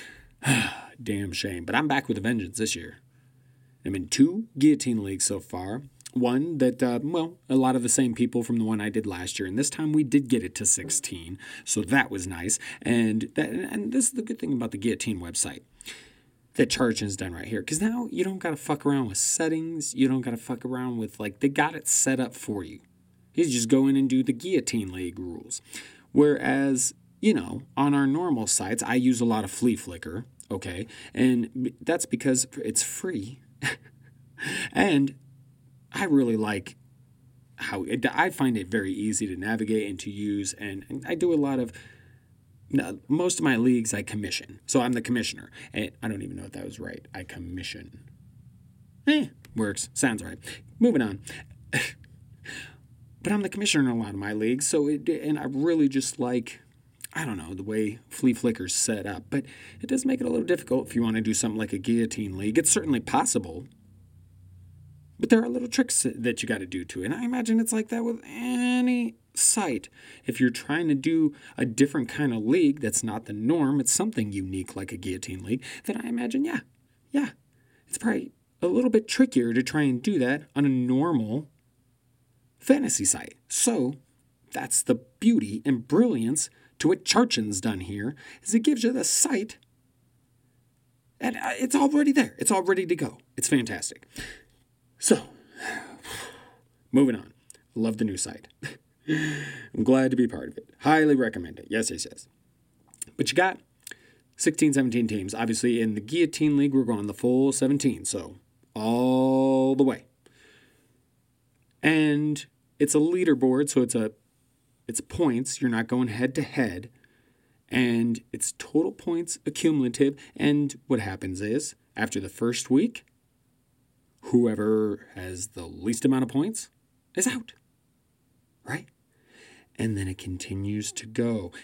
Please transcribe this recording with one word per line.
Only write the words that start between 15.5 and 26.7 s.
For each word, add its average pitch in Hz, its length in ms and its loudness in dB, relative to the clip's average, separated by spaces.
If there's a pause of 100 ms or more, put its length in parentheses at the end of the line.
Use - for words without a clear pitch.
that 143 160 2
Charchin's 107 460 0
done 90 180 -8
right 90 120 -12
here. 107 160 -4
'Cause 156 200 -6
now 226 280 -2
you 180 140 -2
don't 190 140 -4
gotta 165 180 -4
fuck - 300 -4
around 135 220 2
with 95 100 -6
settings. 160 760 -2
You 131 140 4
don't 131 140 0
gotta 117 160 -4
fuck 117 260 -8
around 127 320 -4
with, 110 240 -8
like, 104 200 -8
they 139 100 4
got 151 240 0
it - 120 -14
set - 320 2
up 123 160 -4
for 101 300 -6
you. - 160 -14 (540)
You 170 100 4
just 123 240 2
go 135 180 6
in 139 80 4
and 135 160 4
do 131 140 4
the 135 80 2
guillotine 120 580 -2
league 90 280 -6
rules. 87 440 -10 (480)
Whereas, 139 840 4 (260)